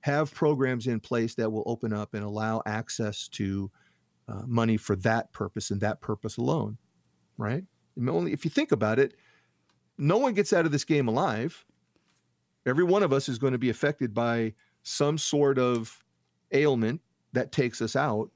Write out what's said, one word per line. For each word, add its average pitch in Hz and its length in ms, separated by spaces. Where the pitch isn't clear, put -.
Have 147 320
programs 131 540
in 113 140
place 113 340
that 113 160
will 110 160
open 113 260
up 104 220
and 104 100
allow 107 400
access 107 640
to, 98 420
uh, 104 200
money 117 300
for - 200
that 110 360
purpose - 380
and 98 100
that 107 200
purpose - 360
alone, 120 420
right? 123 280
And 123 120
only, 170 240
if 147 120
you 160 60
think 302 220
about 110 260
it, 139 160
no 156 200
one 262 160
gets 202 180
out 170 140
of 151 60
this 143 120
game 143 240
alive. 123 560
Every 135 200
one 190 180
of 156 100
us 135 160
is 123 100
gonna 127 200
be 120 120
affected 131 440
by 117 400
some 147 360
sort 143 400
of 120 460
ailment 135 480
that 123 200
takes 123 300
us 113 140
out. 127 400